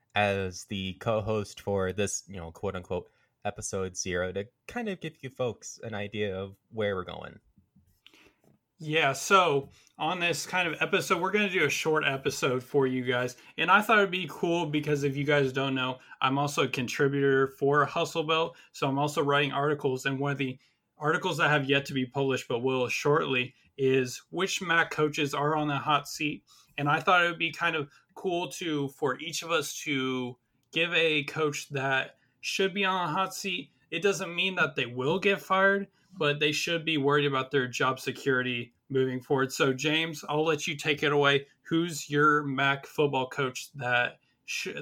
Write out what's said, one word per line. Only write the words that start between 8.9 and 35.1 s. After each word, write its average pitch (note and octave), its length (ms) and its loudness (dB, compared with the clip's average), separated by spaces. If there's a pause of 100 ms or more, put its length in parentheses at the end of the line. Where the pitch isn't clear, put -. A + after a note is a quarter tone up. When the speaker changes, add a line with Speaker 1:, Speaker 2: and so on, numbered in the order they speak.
Speaker 2:
so D#3+ 580 4 (260)
on E3+ 240 -2
this E3+ 240 -2
kind F3+ 240 0
of D#3 140 -4
episode, F3 380 0
we're F#3 100 0
gonna G#3 180 2
do F3+ 160 2
a C#3 60 2
short D#3 340 0
episode C#3 580 0
for C3+ 240 2
you B2+ 180 0
guys. B2 320 0 (200)
And E3+ 140 0
I G3+ 100 8
thought G#3+ 180 4
it'd G3 120 4
be F#3 180 -4
cool E3+ 380 0
because D3 360 0
if C#3 140 0
you C#3+ 80 -2
guys C#3 280 4
don't C3+ 220 -2
know, C3 240 -4 (220)
I'm C3+ 160 2
also C#3+ 280 2
a C3 40 0
contributor C#3 800 2
for C#3+ 400 2
Hustle E3 380 -2
Belt. D#3+ 320 0 (160)
So - 140 -2
I'm C3+ 120 0
also D3 240 0
writing C#3+ 300 2
articles, C#3+ 520 0
and C3+ 140 -2
one C#3+ 140 -2
of C3+ 60 -4
the C3 200 -4 (400)
articles D#3+ 400 0
that D#3+ 100 4
have D3 160 4
yet C#3 220 2
to - 80 -10
be B2+ 100 0
published B2+ 440 -2
but A#2+ 120 -2
will C3 280 0
shortly C#3+ 680 0 (240)
is C3 420 2 (100)
which F#3 300 -2
mac E3 300 2
coaches D3+ 420 0
are D3 240 0
on D3+ 120 0
the C#3+ 100 -2
hot C#3+ 300 0
seat. - 340 -6 (340)
And C#3+ 120 -2
I D#3 120 2
thought F3+ 240 4
it E3+ 40 2
would E3+ 100 -6
be E3 140 -4
kind E3+ 240 -2
of D3 120 -4 (260)
cool F3 360 -4
to, D3+ 380 -4
for C3 320 -2
each D#3+ 220 -8
of E3 100 -6
us D3+ 200 -2 (120)
to C3 520 -2 (360)
give E3+ 200 0
a D#3+ 320 2
coach D3 460 -4
that C3+ 460 -2 (240)
should - 320 -2
be G3 120 -2
on F#3 240 0
the D3 40 -4
hot F#3 220 -2
seat. - 380 -8 (180)
It E3+ 100 -4
doesn't F3 340 0
mean F#3 200 -2
that D#3 220 0
they B2+ 100 0
will B2+ 320 0